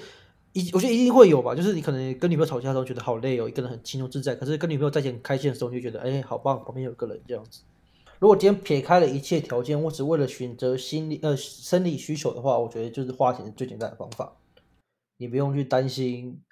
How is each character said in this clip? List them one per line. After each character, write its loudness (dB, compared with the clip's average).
一-， -4
我 4
觉 2
得 2
一 2
定 4
会 12
有 6
吧， -2
就 -2
是 2
你 -4
可 -2
能 -4
跟 0
女 2
朋 2
友 4
吵 -4
架 -6
的 0
时 0
候 -2
觉 -8
得 -10
好 -2
累 -2
哦， -2
一 -8
个 -6
人 -6
很 -12
轻 -10
松 -6
自 -6
在； -4
可 -10
是 -4
跟 -4
女 -2
朋 0
友 2
在 -2
一 -4
起 -2
很 -10
开 -2
心 0
的 -6
时 -6
候， -4
你 -6
就 -8
觉 -10
得， -10
哎， -2
好 -8
棒， -2
旁 -16
边 -8
有 -8
个 -8
人 -12
这 -8
样 -12
子。 -20
如 6
果 10
今 6
天 0
撇 0
开 6
了 6
一 -2
切 0
条 -4
件， -2
我 -2
只 -6
为 2
了 0
选 -8
择 0
心 -6
理， -6
呃， 2
生 -2
理 -2
需 -6
求 -4
的 -10
话， 2
我 0
觉 -8
得 -6
就 -6
是 -8
花 2
钱 -8
是 -12
最 -8
简 -14
单 -4
的 -16
方 -12
法。 -10
你 -10
不 -2
用 0
去 0
担 0
心 -6